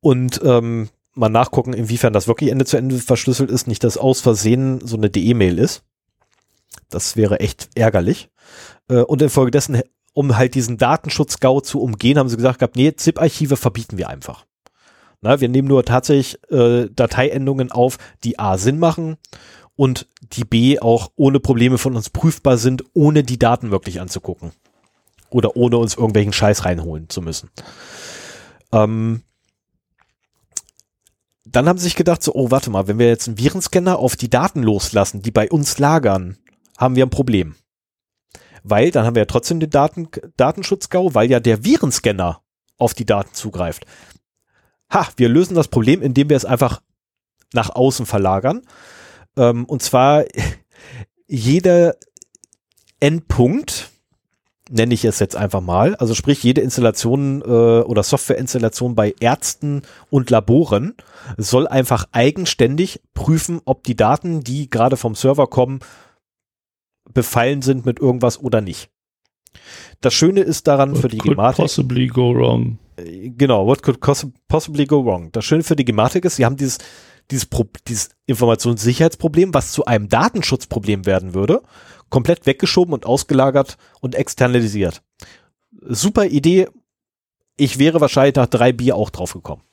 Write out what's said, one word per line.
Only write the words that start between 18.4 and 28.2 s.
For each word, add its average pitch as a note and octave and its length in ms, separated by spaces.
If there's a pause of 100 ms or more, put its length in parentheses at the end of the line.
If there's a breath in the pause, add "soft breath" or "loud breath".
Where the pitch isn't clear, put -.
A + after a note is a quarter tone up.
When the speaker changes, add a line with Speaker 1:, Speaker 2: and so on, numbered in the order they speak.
Speaker 1:
Sinn B2+ 200
machen D#3+ 380 (580 loud breath)
und C3 340 (120)
die A#2+ 240
B A#2+ 340
auch A#2 380
ohne C#3 240
Probleme B2 380
von B2+ 180
uns A2 140
prüfbar C#3+ 460
sind, B2+ 280 (100)
ohne D3+ 300
die A#2+ 140
Daten A#2 320
wirklich F#2 300
anzugucken. F2+ 520 (760)
Oder A#2 280
ohne A#2+ 220
uns A2+ 180
irgendwelchen G#2 360
Scheiß G#2 320
reinholen E2 440
zu - 120
müssen." E2 300 (1200 loud breath)